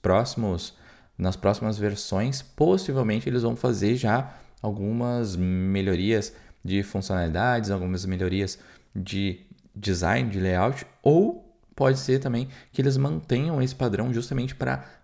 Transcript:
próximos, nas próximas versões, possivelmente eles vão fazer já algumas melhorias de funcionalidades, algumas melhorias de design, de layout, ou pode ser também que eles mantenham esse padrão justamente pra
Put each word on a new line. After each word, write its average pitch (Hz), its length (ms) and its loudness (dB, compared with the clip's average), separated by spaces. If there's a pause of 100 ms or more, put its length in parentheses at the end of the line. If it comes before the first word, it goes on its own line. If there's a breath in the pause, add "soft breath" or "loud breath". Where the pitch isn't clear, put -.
próximos, 98 720 0 (440 loud breath)
nas 92 180 0
próximas 104 420 0
versões, 104 640 -2
possivelmente 139 840 0
eles 123 160 0
vão 120 120 0
fazer 117 420 0
já 127 360 0 (280 loud breath)
algumas 110 760 -2
melhorias 95 960 0 (300 loud breath)
de 98 180 0
funcionalidades, 98 880 0
algumas 92 360 -2
melhorias 92 520 -2 (380 loud breath)
de 98 500 -4 (300)
design, 101 560 0
de 98 80 -2
layout, 92 480 0 (160)
ou 175 520 2 (200)
pode 135 240 4
ser 131 200 2
também 131 300 -2 (220 loud breath)
que - 100 -2
eles 135 160 2
mantenham 143 640 0
esse 131 140 0
padrão 117 360 0
justamente 123 440 -2
pra 131 280 -2 (200 loud breath)